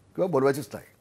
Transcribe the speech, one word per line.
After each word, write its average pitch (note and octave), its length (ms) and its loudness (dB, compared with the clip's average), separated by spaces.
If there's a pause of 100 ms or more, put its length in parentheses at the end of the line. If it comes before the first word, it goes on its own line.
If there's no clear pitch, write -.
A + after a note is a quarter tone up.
(160)
किंवा F3 120 0
बोलवायचीच C#3 460 2
नाही. - 120 -12 (160)